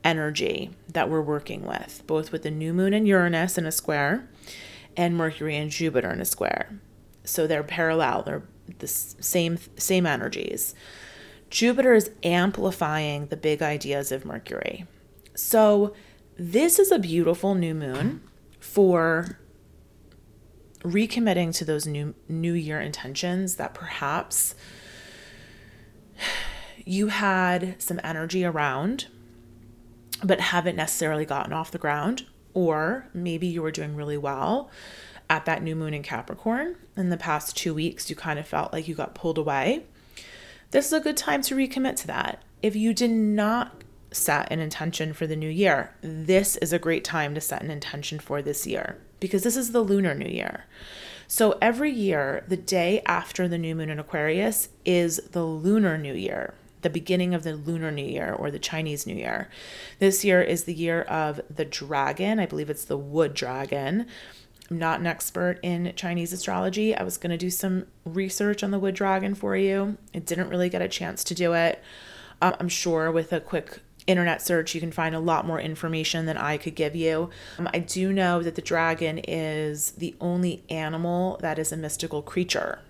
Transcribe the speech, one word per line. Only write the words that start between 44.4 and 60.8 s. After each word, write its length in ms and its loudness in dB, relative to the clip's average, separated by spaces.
an 80 -2
intention 540 -4
for 140 -4
the 100 -2
new 140 -4
year, 500 2
this 560 2
is 160 0
a 60 4
great 260 0
time 300 -2
to 60 -4
set 220 -4
an 80 -4
intention 480 -8
for 220 -4
this 260 -4
year, 320 -4
because 220 0
this 140 2
is 160 -2
the 100 4
lunar 320 4
new 140 -6
year. 360 -6
So 340 4
every 300 4
year, 580 0
the 80 0
day 480 2
after 420 0
the 120 0
new 160 -2
moon 160 -4
in 80 -4
Aquarius 720 0
is 340 4
the 120 0
lunar 540 4
new 160 -6
year, 400 -4
the 100 0
beginning 440 2
of 80 -2
the 120 -4
lunar 360 -4
new 140 -4
year 280 -4
or 180 -4
the 80 -8
Chinese 480 -4
new 80 -6
year. 360 -4
This 260 4
year 160 6
is 240 0
the 100 -4
year 280 0